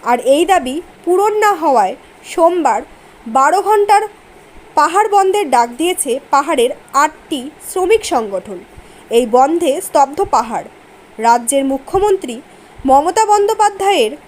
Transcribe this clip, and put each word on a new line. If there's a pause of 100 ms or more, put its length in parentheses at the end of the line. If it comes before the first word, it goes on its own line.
আর
এই
দাবি (220)
পূরণ
না
হওয়ায় (280)
সোমবার (440)
বারো
ঘন্টার (720)
পাহাড়
বন্ধের
ডাক
দিয়েছে (100)
পাহাড়ের (220)
আটটি (220)
শ্রমিক
সংগঠন। (520)
এই
বন্ধে
স্তব্ধ
পাহাড়। (540)
রাজ্যের
মুখ্যমন্ত্রী (460)
মমতা
বন্দ্যোপাধ্যায়ের (180)